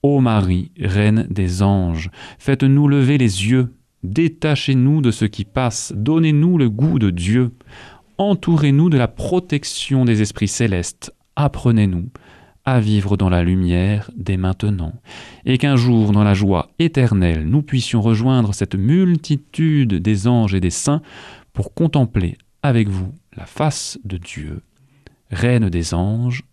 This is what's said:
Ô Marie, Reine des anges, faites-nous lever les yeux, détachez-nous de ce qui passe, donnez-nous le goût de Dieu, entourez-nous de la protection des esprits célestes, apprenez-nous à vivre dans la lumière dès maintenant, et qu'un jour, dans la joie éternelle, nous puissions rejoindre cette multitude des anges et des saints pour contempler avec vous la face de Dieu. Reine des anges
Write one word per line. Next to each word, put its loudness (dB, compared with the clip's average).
Ô 4
Marie, 0
Reine 0
des -2
anges, 0
faites-nous 2
lever 2
les 0
yeux, 2
détachez-nous 0
de 2
ce -2
qui -4
passe, -4
donnez-nous 2
le 2
goût 0
de 2
Dieu, 0
entourez-nous 2
de 2
la 2
protection -4
des 2
esprits -2
célestes, -4
apprenez-nous 0
à 2
vivre 0
dans 2
la 2
lumière 0
dès -4
maintenant, -2
et 0
qu'un 0
jour, 2
dans 4
la 4
joie 0
éternelle, 0
nous 2
puissions -2
rejoindre 2
cette -4
multitude 0
des 0
anges 2
et 2
des 0
saints -2
pour -6
contempler 0
avec 2
vous -6
la -16
face -6
de -8
Dieu. -12
Reine 0
des -4
anges -2